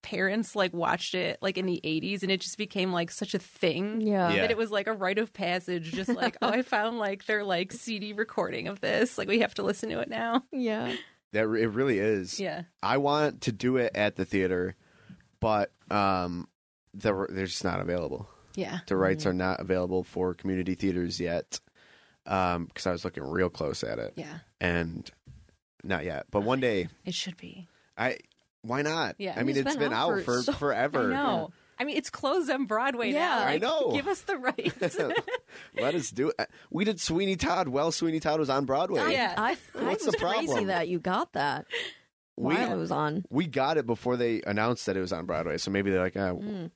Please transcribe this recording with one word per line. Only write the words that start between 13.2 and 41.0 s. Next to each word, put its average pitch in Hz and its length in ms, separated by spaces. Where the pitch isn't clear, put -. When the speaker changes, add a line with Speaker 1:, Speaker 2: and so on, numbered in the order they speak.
Speaker 3:
to 117 100
do 123 240
it 120 180
at 104 220
the 95 80
theater, 90 500
but, 107 320
um, 90 600
the, 98 360
they're 95 160
just - 160
not 92 160
available. 85 500
Speaker 1:
Yeah. 185 320
Speaker 3:
The 98 80
rights 95 260
Speaker 2:
Mm-hmm. 101 80
Speaker 3:
are 90 40
not 92 260
available 90 420
for 90 320
community 92 400
theaters 87 460
yet, 85 400
um, 90 480
'cause - 140
I - 20
was 87 140
looking 85 180
real 85 280
close - 340
at 57 160
it. 53 160
Speaker 1:
Yeah. 151 240
Speaker 3:
And 85 480
not 82 200
yet, 80 280
but 101 100
one 123 160
day. 104 300
Speaker 1:
It 180 100
should - 220
be. 175 320
Speaker 3:
I, 123 220
why 127 180
not? 151 360
Speaker 1:
Yeah. 190 180
Speaker 3:
I 117 60
mean, 139 140
Speaker 2:
It's 139 100
Speaker 3:
it's 285 100
Speaker 2:
been 147 120
Speaker 3:
been 131 40
Speaker 2:
out 143 200
Speaker 3:
out 202 60
Speaker 2:
for 123 180
Speaker 3:
for 123 60
Speaker 2:
so 285 100
Speaker 1:
I - 20
Speaker 3:
forever. 143 540
Speaker 1:
know. 262 420
I 247 40
mean, 294 120
it's - 140
closed 294 380
on 269 180
Broadway 240 460
Speaker 2:
Yeah. 294 80
Speaker 1:
now. 330 200
Speaker 3:
I - 140
Speaker 1:
Like, 311 80
Speaker 3:
know. 302 300
Speaker 1:
give 285 140
us 381 140
the 381 160
rights. 254 640
Speaker 3:
<laughs> - 460
Let 143 160
us 151 140
do 135 280
it. - 100
We 180 140
did 202 160
Sweeney 190 360
Todd 180 320
while 143 220
Sweeney 160 300
Todd 156 180
was 143 120
on 139 160
Broadway. 156 340
Speaker 2:
I, - 100
Speaker 1:
Yeah. 226 260
Speaker 2:
I, 233 200
I - 100
Speaker 3:
What's 427 200
Speaker 2:
was 254 100
Speaker 3:
the 427 60
problem? 180 260
Speaker 2:
crazy - 200
that 175 220
you 175 120